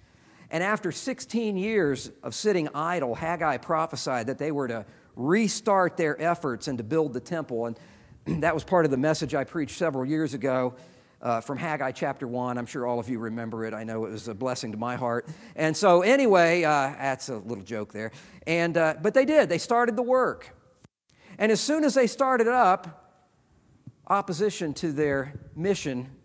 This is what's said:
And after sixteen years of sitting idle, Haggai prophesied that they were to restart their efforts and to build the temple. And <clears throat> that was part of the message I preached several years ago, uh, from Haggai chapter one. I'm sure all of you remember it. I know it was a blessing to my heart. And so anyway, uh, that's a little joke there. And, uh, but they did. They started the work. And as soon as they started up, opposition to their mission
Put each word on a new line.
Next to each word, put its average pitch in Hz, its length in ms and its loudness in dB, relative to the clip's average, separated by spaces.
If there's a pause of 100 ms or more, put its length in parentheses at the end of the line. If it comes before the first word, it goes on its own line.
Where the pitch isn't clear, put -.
(520)
And 165 100 -2
after 202 300 -2
sixteen 220 680 -4
years 180 540 0 (100)
of 117 140 -8
sitting 180 400 0
idle, 151 400 -2
Haggai 160 420 -2
prophesied 151 720 -2
that 135 100 -4
they 151 140 -4
were 143 160 -2
to 113 180 -6 (300)
restart 185 840 2
their 151 240 0
efforts 156 460 -2
and 131 100 -4
to 117 60 -4
build 156 300 0
the 143 80 -6
temple. 147 440 -4
And 117 140 -6 (460)
<clears throat> 160 180 -2
that 160 100 4
was 156 100 -4
part 175 220 4
of 139 60 2
the 135 60 2
message 147 360 0
I 135 120 0
preached 151 320 -6
several 135 280 -2
years 151 280 -2
ago, 127 420 0 (480)
uh, 120 180 0
from 135 160 -8
Haggai 139 360 -4
chapter 139 340 -6
one. 123 300 -4
I'm 123 80 -6
sure 123 200 -6
all 120 140 -2
of 107 80 -6
you 123 100 -4
remember 113 480 -6
it. 110 80 -6
I 110 100 -8
know 113 220 -4
it 98 60 -6
was 104 160 -10
a 110 80 -8
blessing 120 380 -6
to 107 40 -8
my 120 180 -4
heart. 120 320 -2 (280)
And 156 200 0
so 180 260 8
anyway, 185 600 6
uh, 143 360 2
that's 135 300 -4
a 120 80 -6
little 101 260 -8
joke 107 300 -8
there. 110 180 -8 (340)
And, 170 320 0
uh, 160 240 4
but 208 120 0
they 269 120 6
did. 269 240 6
They 170 80 2
started 233 380 2
the 240 80 0
work. 240 520 0 (840)
And 220 120 4
as 214 100 4
soon 302 220 0
as 269 120 2
they 254 120 4
started 254 400 2
up, 196 800 0 (800)
opposition 185 680 -2
to 165 160 -4
their 139 420 -2 (220)
mission 147 560 -4 (140)